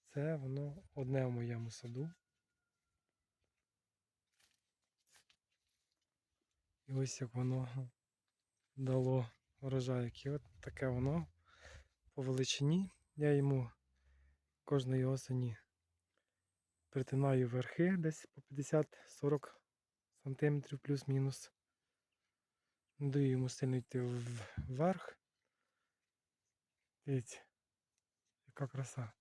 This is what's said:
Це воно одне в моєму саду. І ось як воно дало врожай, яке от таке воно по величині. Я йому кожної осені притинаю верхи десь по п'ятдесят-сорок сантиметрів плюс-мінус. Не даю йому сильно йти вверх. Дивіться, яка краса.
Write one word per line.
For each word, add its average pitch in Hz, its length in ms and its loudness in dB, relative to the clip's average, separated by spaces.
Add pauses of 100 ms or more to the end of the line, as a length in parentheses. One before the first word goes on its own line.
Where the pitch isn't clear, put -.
(140)
Це 156 220 0
воно 143 480 -6 (100)
одне 135 320 0
в 123 60 -2
моєму 120 400 -4
саду. 127 400 -8 (4000)
І 135 60 -6
ось 135 280 -2
як 120 120 -6
воно 127 580 -2 (840)
дало 131 560 2 (300)
врожай, 127 440 0
яке 135 260 -6
от 147 100 -4 (180)
таке - 280 -6
воно 139 400 0 (840)
по 139 80 -4
величині. 139 680 2 (260)
Я 147 180 4
йому 139 380 4 (920)
кожної 131 420 2
осені 127 520 0 (1300)
притинаю 131 600 2
верхи 165 480 2
десь 160 280 -2
по - 160 -20
п'ятдесят-сорок - 1200 0 (640)
сантиметрів 143 560 0
плюс-мінус. 135 720 0 (1500)
Не 143 100 0
даю 139 200 4
йому 127 200 2
сильно 127 260 0
йти 123 260 -2 (560)
вверх. 156 600 -2 (1900)
Дивіться, 135 360 -2 (1040)
яка 139 200 -8
краса. 127 540 -8